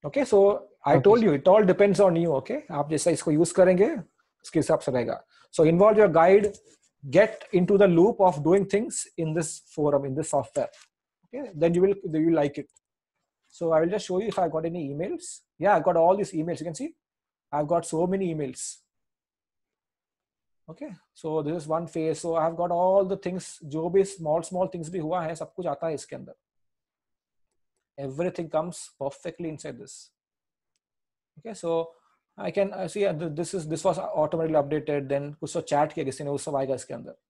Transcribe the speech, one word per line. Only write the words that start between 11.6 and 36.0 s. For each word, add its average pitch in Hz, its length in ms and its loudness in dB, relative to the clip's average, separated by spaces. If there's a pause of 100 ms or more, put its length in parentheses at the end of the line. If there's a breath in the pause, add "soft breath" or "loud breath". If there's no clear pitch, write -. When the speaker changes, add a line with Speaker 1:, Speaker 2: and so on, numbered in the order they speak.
Speaker 1:
you 180 80 4
will, 196 120 2 (180)
you 156 140 0
will 165 80 2
like 143 220 0
it। 143 140 -12 (760)
So 165 240 -4
I 160 80 4
will 170 80 0
just 196 180 -4
show 185 140 -2
you 226 80 -6
if 196 100 -6
I 175 100 0
got 160 180 -4
any 165 260 -8
emails। 196 480 -10 (180)
Yeah, 190 180 2
I 160 40 2
got 175 160 0
all 170 200 4
these 202 160 -4
emails। 160 260 -4
You 156 80 -10
can 165 80 -10
see, 302 200 -12 (560)
I've 147 180 -2
got 170 180 0
so 165 200 -2
many 185 280 -2
emails। 139 440 -10 (1900)
Okay, 254 220 -16 (240)
so 156 280 -4
this 156 200 -4
is 147 60 -14
one 165 180 -2
phase। 160 340 -4
So 165 140 -4
I've 165 220 0
got 175 140 -4
all 185 340 2
the 190 120 -4
things, 180 480 -10
जो 160 260 -6
भी 190 140 4
small, 160 380 -4
small 185 240 -4
things 170 240 -10
भी 185 80 -8
हुआ 165 280 -4
है, 165 100 -8
सब 156 180 -14
कुछ 175 120 -8
आता 156 200 -6
है 160 80 -4
इसके 139 220 -12
अंदर। 131 180 -18 (1600)
Everything 156 520 -6
comes 160 400 -6 (100)
perfectly 160 480 -10
inside 147 300 -12
this। - 320 -20 (1300)
Okay, 220 160 -14
so 165 380 -4 (440 soft breath)
I 196 140 -8
can, 196 240 -2
I 190 140 -8
see, 202 180 -2
uh, 175 80 0
th-, 156 200 -6
this 165 200 -6
is, 160 120 -6
this 160 180 -6
was 185 140 2
automatically 156 600 0
updated, 147 480 -4
then 143 320 -4
कुछ 151 120 -10
तो 160 140 -6
chat 151 280 0
किया 156 100 -6